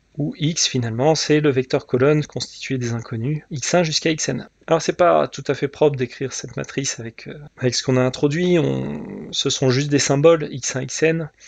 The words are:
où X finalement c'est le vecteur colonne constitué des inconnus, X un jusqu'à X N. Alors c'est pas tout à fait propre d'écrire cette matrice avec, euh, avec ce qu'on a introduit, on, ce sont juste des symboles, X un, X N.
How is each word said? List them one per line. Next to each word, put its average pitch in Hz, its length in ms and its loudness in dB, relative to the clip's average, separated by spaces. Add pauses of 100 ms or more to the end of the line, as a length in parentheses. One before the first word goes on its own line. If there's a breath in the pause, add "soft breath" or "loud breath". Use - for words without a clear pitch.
(180)
où 147 180 -2
X 165 300 -2
finalement 123 480 2
c'est 151 280 2
le 147 100 4
vecteur - 340 0
colonne 143 400 2
constitué - 540 -8
des 117 140 -2
inconnus, 117 580 -4
X 143 240 -2
un 180 80 4
jusqu'à 156 260 0
X 156 200 -2
N. 117 200 -6 (160)
Alors 160 160 2
c'est - 160 -4
pas 165 300 4
tout - 180 -12
à 143 80 0
fait 135 140 -4
propre 147 280 2
d'écrire 127 380 -6
cette - 240 -12
matrice 135 420 -6
avec, 113 280 -14
euh, 143 100 -14 (220)
avec 123 160 0
ce - 80 -4
qu'on 127 140 2
a 127 40 4
introduit, 151 560 2
on, 135 720 -4
ce - 200 -2
sont 131 180 0
juste 139 200 2
des 139 100 4
symboles, 147 500 4
X - 260 -8
un, 131 60 -4
X 135 220 -6
N. 160 260 0 (180 loud breath)